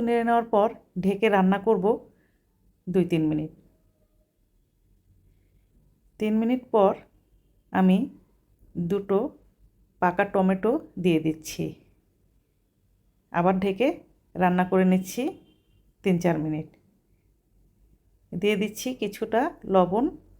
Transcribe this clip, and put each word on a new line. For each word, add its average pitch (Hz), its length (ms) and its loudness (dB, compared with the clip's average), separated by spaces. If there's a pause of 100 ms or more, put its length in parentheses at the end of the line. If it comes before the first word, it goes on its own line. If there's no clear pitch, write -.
নেড়ে 233 220 0
নেওয়ার 233 260 0
পর 208 140 4 (340)
ঢেকে 196 260 0
রান্না 196 380 4
করব 208 180 2 (1000)
দুই 180 260 0
তিন 160 180 2
মিনিট। 156 220 -4 (2750)
তিন 214 200 0
মিনিট 247 220 0 (120)
পর 208 180 6 (800)
আমি 185 260 4 (920)
দুটো 196 280 0 (840)
পাকা 180 300 0
টমেটো 190 400 0 (300)
দিয়ে 165 240 2
দিচ্ছি। - 380 -6 (1700)
আবার 175 220 2 (100)
ঢেকে 202 240 0 (460)
রান্না 180 360 2
করে 190 220 4
নিচ্ছি 185 300 -2 (840)
তিন 190 160 2
চার 170 240 0
মিনিট। 156 240 -6 (1600)
দিয়ে 208 240 0
দিচ্ছি 214 320 -6 (120)
কিছুটা 220 400 -4 (340)
লবণ, 185 300 2 (360)